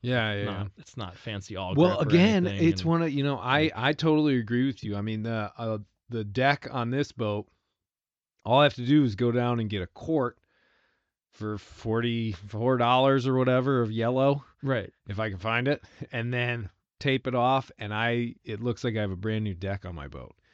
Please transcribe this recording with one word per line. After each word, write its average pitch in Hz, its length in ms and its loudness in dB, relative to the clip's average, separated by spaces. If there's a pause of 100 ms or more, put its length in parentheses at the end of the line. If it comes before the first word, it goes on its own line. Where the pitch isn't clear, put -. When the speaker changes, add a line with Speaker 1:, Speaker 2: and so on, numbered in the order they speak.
Speaker 1:
Yeah, 120 320 -2
yeah, 101 120 -4
Speaker 2:
Not, 104 160 -4
Speaker 1:
yeah. 101 60 -6 (120)
Speaker 2:
it's - 180 -20
not 92 180 -10
fancy 101 400 -10
all 92 200 -4
Speaker 1:
Well, 175 220 4
Speaker 2:
grip - 100 0
or - 20 -2
Speaker 1:
again, 185 380 6
Speaker 2:
anything, 101 200 2
Speaker 1:
it's 123 140 0
Speaker 2:
and 160 80 -2
Speaker 1:
one 165 140 2
of, 160 80 -2
you 139 120 -2
know, 143 140 -2
I, 127 220 0
Speaker 2:
Yeah. 156 160 2
Speaker 1:
I 131 180 0
totally 151 460 2
agree 120 260 0
with 135 180 -4
you. 104 120 -4
I 101 60 -4
mean, 107 200 -4
the, 110 340 -4
uh, 113 220 -4 (320)
the 117 140 -4
deck 127 480 0
on 117 180 -4
this 139 220 -2
boat, 104 340 -4 (960)
all 123 160 6
I 147 40 8
have 143 120 4
to 123 100 -6
do 147 180 6
is 117 120 2
go 120 160 2
down 120 280 0
and 110 100 -2
get 98 140 -4
a - 40 -6
quart - 500 -4 (960)
for 104 260 -6
forty-four 113 1200 -2
dollars 127 500 4
or 131 80 2
whatever 127 460 2
of 110 100 0
yellow. 131 520 2 (200)
Speaker 2:
Right. 131 280 -4 (160)
Speaker 1:
If 104 120 -6
I 110 100 -2
can 95 80 -6
find 113 300 0
it, 143 160 0 (280)
and 120 220 -4
then 120 360 -4 (300)
tape 131 280 0
it 123 80 -2
off, 127 420 2
and 104 160 -8
I, 117 500 0
it 107 180 -8
looks 120 220 -4
like 113 140 -2
I 107 40 0
have 98 100 -2
a 92 60 -4
brand 107 260 -2
new 101 100 -4
deck 98 320 -6
on 90 100 -10
my 71 120 -12
boat. 65 260 -16 (200)